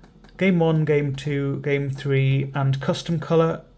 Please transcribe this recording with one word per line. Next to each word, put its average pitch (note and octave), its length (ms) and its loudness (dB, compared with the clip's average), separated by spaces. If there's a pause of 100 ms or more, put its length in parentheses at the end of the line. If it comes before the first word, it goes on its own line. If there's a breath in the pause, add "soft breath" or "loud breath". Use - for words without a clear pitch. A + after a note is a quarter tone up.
(380)
Game F#3 200 2
one, D#3+ 280 2
Game D3 280 2
two, C#3 460 -4
Game C#3 300 -2
three, C3+ 640 0
and C3+ 260 0
custom E3+ 400 -2
color E3 400 0 (180)